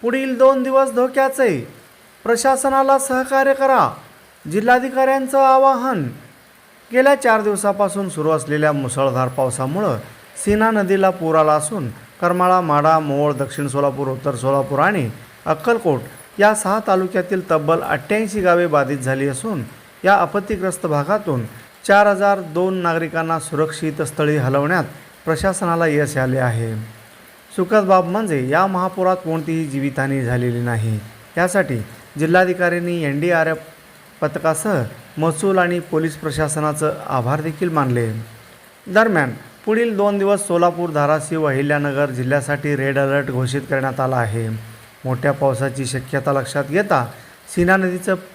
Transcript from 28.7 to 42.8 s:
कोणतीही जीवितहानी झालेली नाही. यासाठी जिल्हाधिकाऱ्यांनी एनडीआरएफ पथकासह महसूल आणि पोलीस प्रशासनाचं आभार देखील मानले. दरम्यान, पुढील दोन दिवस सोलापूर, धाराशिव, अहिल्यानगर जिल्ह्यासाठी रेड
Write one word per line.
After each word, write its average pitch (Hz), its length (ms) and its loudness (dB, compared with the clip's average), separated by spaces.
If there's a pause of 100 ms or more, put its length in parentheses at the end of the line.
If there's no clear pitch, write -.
कोणतीही 160 480 -4
जीवितहानी 135 580 -2
झालेली 120 380 -2
नाही. 113 380 -2 (380)
यासाठी 180 400 0 (420)
जिल्हाधिकाऱ्यांनी 175 840 0
एनडीआरएफ 160 540 0 (640)
पथकासह 156 640 -2 (340)
महसूल 165 400 0
आणि 175 240 2
पोलीस 160 340 -2
प्रशासनाचं 151 800 -2 (140)
आभार 135 340 -2
देखील 160 280 -4
मानले. 127 380 0 (800)
दरम्यान, 185 440 2 (340)
पुढील 220 320 0
दोन 202 200 2
दिवस 196 300 0
सोलापूर, 175 420 0
धाराशिव, 151 580 0
अहिल्यानगर 143 640 0
जिल्ह्यासाठी 139 640 -2
रेड 135 220 -2